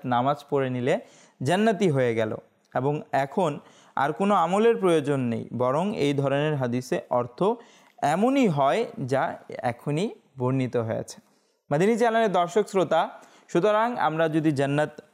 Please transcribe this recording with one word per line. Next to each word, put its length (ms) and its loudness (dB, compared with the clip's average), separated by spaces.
নামাজ 460 0
পড়ে 200 0
নিলে 300 0
জান্নাতি 480 2
হয়ে 240 2
গেল 220 -2
এবং 260 0
এখন 480 -2
আর 160 2
কোনো 220 0
আমলের 420 2
প্রয়োজন 440 2
নেই, 360 -4
বরং 400 0
এই 180 0
ধরনের 420 0
হাদিসে 440 -4
অর্থ 320 -2
এমনই 460 2
হয় 360 2
যা 340 -2
এখনই 640 -4
বর্ণিত 380 -2
হয়েছে। 440 -4
মাদানী 260 2
চ্যানেলের 360 2
দর্শক 360 0
শ্রোতা, 400 0
সুতরাং 500 2
আমরা 300 0
যদি 240 0
জান্নাত 480 -2